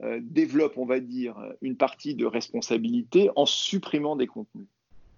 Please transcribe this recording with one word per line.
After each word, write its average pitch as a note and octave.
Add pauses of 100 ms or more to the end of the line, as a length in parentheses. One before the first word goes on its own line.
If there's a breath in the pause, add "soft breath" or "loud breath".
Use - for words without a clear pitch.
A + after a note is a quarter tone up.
euh, A#2
développent, D3
on B2+
va B2+
dire, A#2+ (240)
une C3
partie C3+
de A#2
responsabilité A#2
en C#3+
supprimant D3+
des B2+
contenus. G#2 (500)